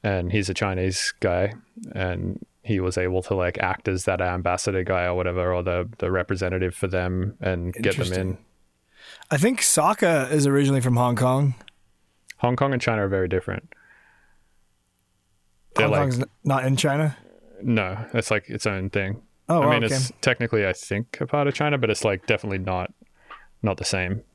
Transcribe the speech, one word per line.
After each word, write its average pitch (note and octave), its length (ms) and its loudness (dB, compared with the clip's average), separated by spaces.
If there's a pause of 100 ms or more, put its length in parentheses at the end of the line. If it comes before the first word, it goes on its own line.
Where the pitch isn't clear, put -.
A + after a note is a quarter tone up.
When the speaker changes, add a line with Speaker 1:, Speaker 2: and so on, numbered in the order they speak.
Speaker 1:
and F#2 300 0
he's G2+ 180 0
a - 40 -2
Chinese F#2 640 -2
guy, F#2+ 340 0 (380)
and F#2 480 -4 (240)
he G2+ 160 0
was F#2 180 -2
able F#2 260 0
to, - 120 -2
like, F2+ 220 0
act - 320 -2
as F#2 160 -2
that F2+ 160 0
ambassador F2+ 640 0
guy F2+ 200 0
or F2+ 80 0
whatever, F2+ 400 0
or F2+ 80 0
the, F2+ 360 -2
the F2+ 120 -2
representative F#2 640 -2
for - 140 -4
them F#2 540 -2
and F2+ 320 -2
get G2 240 -2
them F2+ 100 -2
in. F2+ 40 -4
Speaker 2:
Interesting. F#2+ 260 -2 (920)
I D#3 80 0
think A3+ 220 2
Sokka D#3+ 720 2
is D3 160 4
originally C#3 320 4
from B2 160 2
Hong A#2+ 220 2
Kong. C3 380 2 (840)
Speaker 1:
Hong B2 140 2
Kong C#3 160 2
and B2+ 80 0
China A2+ 240 0
are G2 40 0
very F#2+ 200 0
different. F#2 400 -4 (2000)
They're G#2+ 120 4
Speaker 2:
Hong G#2+ 40 2
Speaker 1:
like C#3+ 100 4
Speaker 2:
Kong's B2+ 180 0
n-, C3+ 100 -2 (140)
not C3+ 220 0
in C3+ 100 2
China? D3 420 0 (460)
Speaker 1:
No, G2+ 340 0 (160)
it's, A#2 160 0
like, G#2+ 200 0
its A2 180 -6
own F#2+ 220 -2
thing. G2 320 -4 (280)
Speaker 2:
Oh, E3 120 4
Speaker 1:
I C3+ 40 4
Speaker 2:
wow, D3 60 4
Speaker 1:
mean, C#3+ 140 2
Speaker 2:
okay. A2 100 0
Speaker 1:
it's C3 160 -2 (100)
technically, A#2 460 2
I F#2 60 0
think, - 480 -6
a - 40 -2
part C#3+ 220 0
of C#3 60 0
China, D3 240 0
but B2 120 2
it's, G#2 140 0
like, G2 240 0
definitely G2+ 320 -2
not, F#2 320 -4 (720)
not G2+ 140 0
the - 80 -8
same. F#2+ 360 -2 (140)